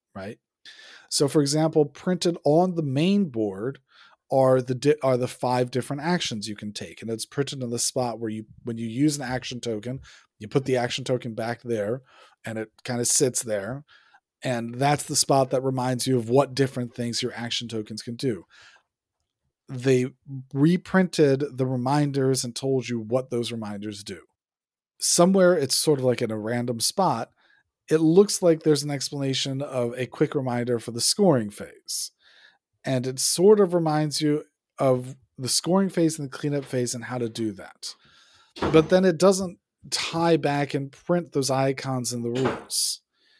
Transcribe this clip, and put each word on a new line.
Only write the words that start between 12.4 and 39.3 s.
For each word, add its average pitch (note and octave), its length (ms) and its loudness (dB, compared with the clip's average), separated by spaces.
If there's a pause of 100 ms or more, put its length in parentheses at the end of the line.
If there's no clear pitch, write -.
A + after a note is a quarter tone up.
and A2+ 100 -6
it G#2+ 140 -6 (120)
kinda A#2+ 220 -4
sits B2+ 380 2
there, A2+ 420 -6 (580)
and A#2+ 340 -4
that's C#3+ 260 2
the D3+ 140 -8
spot C3+ 340 4
that C3 120 0
reminds B2+ 440 -2
you C3 100 4
of A2+ 140 -2
what C3+ 240 4
different B2+ 400 -2
things A#2+ 280 -4
your A2+ 120 -6
action A#2 340 -8
tokens A2 340 -8
can A#2+ 140 -10
do. A2+ 300 -4 (1200)
They B2+ 380 2 (460)
reprinted D3 1040 2
the C3 100 0
reminders C3+ 760 0
and A#2+ 140 -8
told C3 320 -2
you A#2+ 120 -4
what B2 300 -2
those A#2+ 220 -4
reminders G#2 500 -10
do. G2 200 -14 (760)
Somewhere F3+ 560 4
it's C#3 220 0
sort D3 240 2
of B2+ 40 -2
like B2 180 2
in A2 80 -2
a A2 80 -4
random A#2+ 420 -4
spot, C#3 500 0 (580)
it D#3 100 4
looks E3+ 440 6
like E3 200 4
there's D3 200 4
an D3 80 -6
explanation C3+ 720 -4
of B2+ 340 -2
a B2+ 100 -4
quick - 280 -2
reminder B2 440 0
for A#2 120 -8
the A#2 100 -8
scoring C3 500 4
phase. - 600 -10 (720)
And C3 220 0
it C3 140 -6
sort G3+ 400 4
of F3 140 2
reminds D3+ 460 0
you D3+ 240 0 (340)
of C3 360 0 (240)
the B2+ 100 -6
scoring F#3+ 400 2
phase E3 300 0
and C#3+ 100 -6
the - 80 -12
cleanup C#3+ 280 -2
phase B2 300 -2
and A#2 100 -10
how B2+ 140 -6
to A#2 100 -2
do A2 240 -4
that. - 420 -16 (800)
But D#3 160 6
then F#3 160 4
it E3+ 140 4
doesn't F#3+ 400 2 (320)